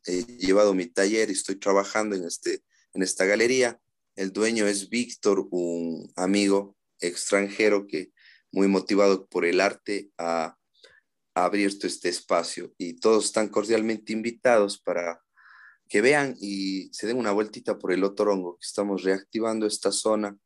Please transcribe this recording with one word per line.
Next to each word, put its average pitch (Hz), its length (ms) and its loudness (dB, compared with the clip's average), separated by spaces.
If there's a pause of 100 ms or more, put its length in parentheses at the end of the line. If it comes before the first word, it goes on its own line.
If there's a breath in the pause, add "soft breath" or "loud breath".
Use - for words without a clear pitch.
he 90 180 -2 (140)
llevado 98 360 4
mi 90 140 -2
taller 104 420 0
y 95 40 -4
estoy 98 240 -6
trabajando 101 580 0
en 90 80 -4
este, - 400 -8 (300)
en 95 100 -2
esta 95 220 0
galería. 117 540 2 (360)
El 95 160 -4
dueño 110 340 0
es 98 240 -2
Víctor, 104 640 0
un 85 640 -4
amigo 98 600 2 (240)
extranjero 101 880 0
que 78 260 -8 (380 soft breath)
muy 98 180 2
motivado 98 600 2
por 87 180 -2
el 90 140 2
arte 101 580 -2
ha, 85 400 -4 (800 soft breath)
ha 90 100 2
abierto 101 400 0
este 87 220 -4
espacio, 87 720 -4
y 87 160 -8
todos 110 320 2
están 107 240 -2
cordialmente 110 640 -2
invitados 110 680 2
para 87 420 -4 (680 loud breath)
que 104 100 2
vean 135 400 2
y 95 540 -6
se - 120 -10
den 120 120 -2
una 107 160 -2
vueltita 107 440 -2
por 92 140 -4
el 92 120 2
Otorongo, 98 540 0
que - 80 -16
estamos 98 380 -4
reactivando 110 640 -2
esta - 240 -2
zona. 104 540 -2